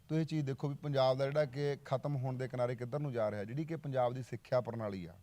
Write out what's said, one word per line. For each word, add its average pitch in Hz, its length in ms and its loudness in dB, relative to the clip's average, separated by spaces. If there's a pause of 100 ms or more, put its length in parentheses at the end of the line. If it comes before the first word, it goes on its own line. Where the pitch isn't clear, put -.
ਤਾਂ 156 100 2
ਇਹ 160 80 2
ਚੀਜ਼ 151 200 0
ਦੇਖੋ 135 220 -2
ਵੀ 143 60 -2
ਪੰਜਾਬ 131 440 4
ਦਾ 139 60 4
ਜਿਹੜਾ 147 200 2
ਕਿ 139 400 -2
ਖਤਮ 143 320 0
ਹੋਣ 131 200 -2
ਦੇ 127 120 -2
ਕਿਨਾਰੇ 123 280 0
ਕਿੱਧਰ 123 220 -4
ਨੂੰ 147 140 -2
ਜਾ 107 180 2
ਰਿਹਾ, 104 140 -2
ਜਿਹੜੀ 135 200 -4
ਕਿ 160 120 -6
ਪੰਜਾਬ 127 360 0
ਦੀ 131 100 -6
ਸਿੱਖਿਆ - 380 0
ਪ੍ਰਣਾਲੀ 107 460 -4
ਆ। 80 160 -14